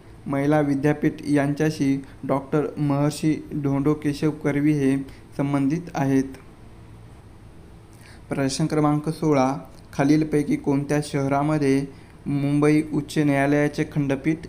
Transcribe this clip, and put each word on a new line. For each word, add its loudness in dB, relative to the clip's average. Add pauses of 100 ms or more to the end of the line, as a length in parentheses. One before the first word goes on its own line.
(260)
महिला 2
विद्यापीठ 0 (160)
यांच्याशी 0 (220)
डॉक्टर 0 (100)
महर्षी 0 (180)
धोंडो 2
केशव -2
कर्वी 0
हे 2 (380)
संबंधित 0 (120)
आहेत. 2 (2000)
प्रश्न -2
क्रमांक 0
सोळा, 0 (360)
खालीलपैकी 2
कोणत्या 0
शहरामध्ये 0 (400)
मुंबई 2 (100)
उच्च -2
न्यायालयाचे 2
खंडपीठ 0 (100)